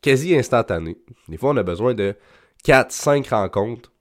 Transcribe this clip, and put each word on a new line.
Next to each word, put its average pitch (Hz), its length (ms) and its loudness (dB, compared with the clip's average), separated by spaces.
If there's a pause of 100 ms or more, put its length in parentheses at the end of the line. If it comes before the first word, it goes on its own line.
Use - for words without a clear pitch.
quasi 147 340 2
instantané. 113 600 -2 (300)
Des 80 100 -12
fois, 135 140 0
on 139 60 0
a 107 60 0
besoin 90 300 -2
de 101 220 -2 (480)
quatre, 131 280 4
cinq 143 360 0
rencontres 110 720 -2